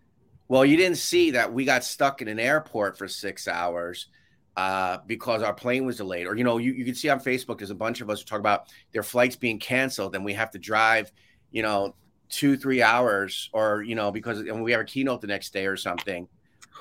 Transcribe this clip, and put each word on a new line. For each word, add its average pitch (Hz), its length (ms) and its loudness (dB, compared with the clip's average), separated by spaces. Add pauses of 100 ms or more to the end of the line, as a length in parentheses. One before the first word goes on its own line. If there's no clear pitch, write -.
(480)
Well, 131 160 6
you 143 140 8
didn't 180 200 4
see 175 340 4
that 113 200 2
we 127 140 -2
got 127 180 4
stuck - 380 0
in 113 60 -6
an 107 120 -4
airport 117 580 0
for 98 100 -8
six - 400 -8
hours, 87 600 -4 (480)
uh, 95 500 0
because 110 380 -2
our 104 100 0
plane 127 320 -2
was 127 120 -4
delayed. 92 280 -6
Or, 98 100 -4
you 120 80 0
know, 117 140 2
you, 120 160 0
you 127 100 -6
can 123 120 -4
see 151 140 -2
on 139 100 2
Facebook, 127 400 -4
there's 101 100 -8
a 101 60 -8
bunch 110 260 -4
of 104 80 -6
us 104 120 -4
who - 40 -20
talk 107 140 -4
about 101 300 2 (220)
their 107 120 -2
flights 123 320 2
being 113 240 -2
canceled 127 560 -2
and 95 100 -6
we 101 80 -4
have 110 160 -2
to - 80 -14
drive, 110 540 2 (400)
you 113 100 -2
know, 101 320 0 (360)
two, 139 280 2
three 131 240 0
hours, 110 720 2
or, 107 300 0
you 113 100 -6
know, 104 180 0
because, 110 280 -4
and 110 240 -6
we 113 80 0
have 113 100 4
a 107 40 -8
keynote 135 360 -2
the 107 60 -8
next 101 260 -6
day 95 140 -2
or 98 100 -2
something. 90 500 -6 (540)